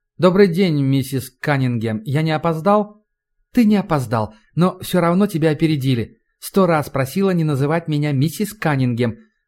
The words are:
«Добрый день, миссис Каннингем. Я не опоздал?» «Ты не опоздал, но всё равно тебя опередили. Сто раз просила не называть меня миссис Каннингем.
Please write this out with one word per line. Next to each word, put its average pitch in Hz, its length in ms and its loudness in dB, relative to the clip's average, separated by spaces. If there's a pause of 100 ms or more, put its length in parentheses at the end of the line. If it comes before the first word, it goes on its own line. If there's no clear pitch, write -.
(180)
«Добрый 185 280 4
день, 165 380 0
миссис 135 460 -2 (100)
Каннингем. 120 640 -2
Я 151 180 -2
не 160 80 -2
опоздал?» 170 720 -2 (480)
«Ты 240 120 4
не 214 100 4
опоздал, 123 600 -2 (200)
но 180 240 0
всё - 220 -2
равно 175 260 2
тебя 160 240 0
опередили. 135 680 -2 (200)
Сто - 280 0
раз 156 240 0
просила 190 400 -2
не 175 120 0
называть 151 460 0
меня 147 240 0
миссис 156 420 -2
Каннингем. 123 640 -2 (320)